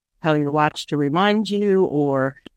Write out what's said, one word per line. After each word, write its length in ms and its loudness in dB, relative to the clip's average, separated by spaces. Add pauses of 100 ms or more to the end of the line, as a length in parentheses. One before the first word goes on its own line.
(220)
tell 160 0
your 140 -2
watch 360 -2
to 100 -4
remind 520 0
you, 360 2
or, 500 0 (220)